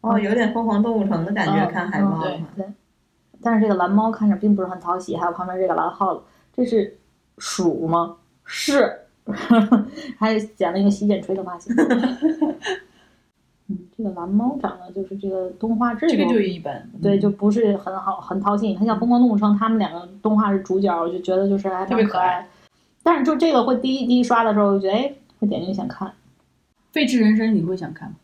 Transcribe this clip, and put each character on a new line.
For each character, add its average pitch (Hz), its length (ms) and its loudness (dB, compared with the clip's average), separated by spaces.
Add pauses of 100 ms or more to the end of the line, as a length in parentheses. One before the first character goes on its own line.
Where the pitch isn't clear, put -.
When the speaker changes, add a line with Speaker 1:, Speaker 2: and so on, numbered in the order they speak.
Speaker 1:
哦， 214 160 2
有 202 160 0
点 226 180 2
疯 226 140 -2
狂 208 160 2
动 233 160 0
物 196 100 0
城 165 160 -2
的 196 80 -4
感 196 140 -2
觉， 202 180 2
Speaker 2:
嗯， 175 80 0
Speaker 1:
看 185 180 -4
海 202 120 0
报。 196 160 0
Speaker 2:
嗯， - 40 -4
对， 165 220 -6 (180)
对。 190 40 -6 (760)
但 233 120 0
是 214 80 4
这 220 40 4
个 208 100 2
蓝 180 140 0
猫 214 200 4
看 214 180 0
着 202 80 4
并 208 180 4
不 190 60 0
是 185 80 -4
很 185 100 -10
讨 175 200 -2
喜， 165 180 -6
还 170 80 -4
有 170 80 0
旁 180 140 -8
边 185 120 -6
这 190 80 0
个 170 80 0
蓝 165 160 0
耗 185 240 -2
子， - 60 -10 (340)
这 254 80 0
是 226 320 0 (440)
鼠 165 480 -2
吗？ 165 300 0 (280)
是。 - 540 0 (260)
<laughs> 220 960 2
还 220 200 0
剪 208 320 -4
了 185 80 -2
一 202 60 2
个 202 60 6
洗 208 160 -2
剪 202 160 2
吹 190 120 -4
的 190 80 -6
发 180 160 -12
型。 - 180 -8
<laughs> - 40 4 (1900)
嗯， 196 120 -8 (180)
这 226 80 -8
个 196 60 -4
蓝 175 180 -10
猫 240 320 0
长 175 180 -6
得 180 140 -18
就 196 160 -8
是 196 80 -10
这 202 100 -8
个 190 260 -4
动 226 260 -4
画 240 160 2
质 226 100 -4
量 277 140 2
Speaker 3:
这 202 80 2
个 240 80 0
就 226 40 4
一 185 200 -2
般。 - 280 -10 (160)
Speaker 2:
对， 202 140 2
Speaker 3:
嗯。 196 40 2
Speaker 2:
就 208 100 2
不 202 200 0
是 214 280 2
很 190 200 -8
好， 185 220 -6
很 - 180 -6
讨 202 160 0
喜。 214 140 -2
你 190 60 -2
看 190 100 0
像 220 160 0
《疯 240 80 0
狂 240 100 4
动 247 80 6
物 214 120 2
城》， 208 200 4
他 226 120 0
们 226 80 2
两 190 120 0
个 175 160 -12 (160)
动 214 140 2
画 208 160 2
是 196 80 0
主 190 180 -2
角， 196 160 2
我 170 140 -2
就 180 120 -6
觉 185 140 -2
得 196 140 2
就 196 80 2
是 196 140 -4
还 185 80 -4
蛮 190 80 -4
可 - 0 -
爱。 - 20 -
Speaker 3:
特 240 80 0
别 220 100 4
可 190 120 -2
爱。 180 280 0 (560)
Speaker 2:
但 330 140 4
是 269 80 0
就 302 120 2
这 320 140 2
个 247 140 4
会 254 120 2
第 262 200 -2
一， 254 100 -4
第 247 120 4
一 247 40 4
刷 233 220 2
的 220 80 2
时 208 80 2
候， 208 60 4
我 202 80 4
就 196 60 2
觉 190 80 -2
得， 196 60 0
哎， 277 160 0 (300)
会 208 80 0
点 - 140 -4
进 185 80 -6
去 196 40 -4
想 196 140 -6
看。 - 240 -10 (800)
Speaker 3:
飞 294 140 0
驰 247 120 2
人 214 160 6
生 220 200 2
你 175 80 2
会 180 120 -2
想 160 200 -8
看 - 160 -16
吗？ - 140 -16